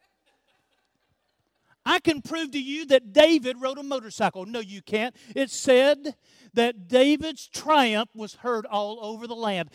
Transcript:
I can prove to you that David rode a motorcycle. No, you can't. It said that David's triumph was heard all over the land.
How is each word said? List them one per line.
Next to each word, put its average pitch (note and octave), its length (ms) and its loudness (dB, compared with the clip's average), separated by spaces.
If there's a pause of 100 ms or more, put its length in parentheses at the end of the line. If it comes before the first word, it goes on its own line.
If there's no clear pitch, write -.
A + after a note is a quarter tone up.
(1800)
I D#4+ 140 2
can D4+ 240 0
prove D#4+ 300 -6
to C#4 80 -4
you C#4+ 260 -8
that B3 260 4
David C4 480 4
rode C4 160 -4
a C#4+ 60 -12
motorcycle. A3 640 -4
No, A#3 140 -8
you G3+ 200 -14
can't. A3 360 -4 (180)
It C4+ 160 -2
said C#4 640 2 (380)
that A#3 340 0
David's C#4 600 2
triumph A#3+ 680 2
was G#3+ 220 -14
heard A3+ 300 -4
all G#3+ 380 -4
over A3 220 -10
the A#3 80 -10
land. G3+ 400 -4